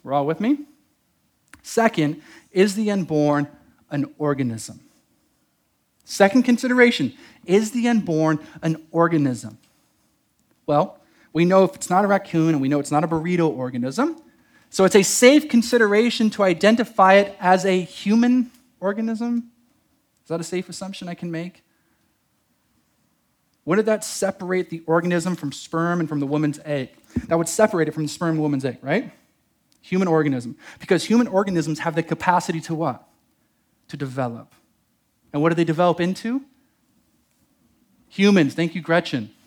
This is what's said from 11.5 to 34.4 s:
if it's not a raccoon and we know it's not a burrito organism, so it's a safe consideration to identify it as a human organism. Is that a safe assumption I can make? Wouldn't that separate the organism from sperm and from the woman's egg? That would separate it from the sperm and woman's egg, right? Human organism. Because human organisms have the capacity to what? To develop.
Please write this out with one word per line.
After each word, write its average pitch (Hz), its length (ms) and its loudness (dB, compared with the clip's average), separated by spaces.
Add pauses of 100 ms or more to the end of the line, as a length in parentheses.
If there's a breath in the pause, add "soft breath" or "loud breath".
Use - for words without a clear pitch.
if - 100 -2
it's - 160 -12
not 190 140 2
a 196 40 0
raccoon 170 420 0
and 147 100 0
we 135 80 -2
know 143 100 0
it's 143 120 -6
not 147 140 0
a 170 40 -6
burrito 165 400 0
organism, 131 720 -4 (500 soft breath)
so - 140 2
it's - 100 2
a 202 80 8
safe 285 460 6
consideration 226 800 2
to 208 120 -2
identify 196 720 4
it 196 260 4
as 185 240 4
a 185 160 2
human 240 720 0 (300)
organism. 226 720 -4 (720)
Is - 60 -20
that 165 120 -4
a 165 40 -8
safe 180 240 -8
assumption 190 400 -14
I 175 60 -10
can 175 160 -10
make? 170 320 -10 (2000)
Wouldn't 202 200 2
that 214 180 -2
separate 185 640 -6
the 165 160 -10
organism 175 480 0
from 147 160 -8
sperm 170 500 -4
and 160 80 -4
from 151 120 -4
the 143 60 -4
woman's 147 380 -2
egg? 143 260 -6 (360 loud breath)
That 165 100 0
would 165 120 -2
separate 190 400 2
it 156 40 -8
from 156 120 -4
the 147 40 -6
sperm 165 220 -4
and 160 100 0
woman's 143 240 -2
egg, - 160 -4
right? 175 300 -4 (720)
Human 185 260 -2
organism. 143 480 -2 (220 loud breath)
Because 170 260 0
human 233 220 2
organisms 175 540 -2
have 160 140 -4
the 160 80 -2
capacity 170 600 -2
to 165 120 -8
what? 151 340 -6 (800)
To - 80 -14
develop. 123 580 -8 (800)